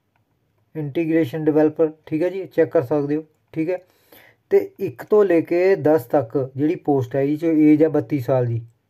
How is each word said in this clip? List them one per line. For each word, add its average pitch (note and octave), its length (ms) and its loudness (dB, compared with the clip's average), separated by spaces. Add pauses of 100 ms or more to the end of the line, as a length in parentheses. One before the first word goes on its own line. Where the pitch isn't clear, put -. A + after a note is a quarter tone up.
(760)
ਇੰਟੀਗ੍ਰੇਸ਼ਨ D#3+ 680 -4
ਡਿਵੈਲਪਰ, D#3 480 2 (140)
ਠੀਕ D#3 160 -4
ਹੈ F3+ 60 0
ਜੀ, F#3 180 -8
ਚੈੱਕ D#3+ 240 0
ਕਰ E3 120 0
ਸਕਦੇ D3 340 -2
ਹੋ, D#3 80 -6 (280)
ਠੀਕ D#3+ 180 -6
ਹੈ। F3+ 80 -4 (720)
ਤੇ G3+ 200 2 (100)
ਇੱਕ - 240 -8
ਤੋਂ G#3 200 4
ਲੈ E3+ 160 4
ਕੇ F3 360 2
ਦਸ D#3 280 2
ਤੱਕ C3+ 520 -2
ਜਿਹੜੀ D3+ 180 0
ਪੋਸਟ C#3 420 -2
ਹੈ, C#3 60 0
ਇਹ D3 160 -2
'ਚ D#3 60 -10
ਏਜ D3+ 380 4
ਹੈ D#3+ 60 4
ਬੱਤੀ D3 320 -4
ਸਾਲ B2+ 260 -2
ਦੀ, A#2 140 -4 (300)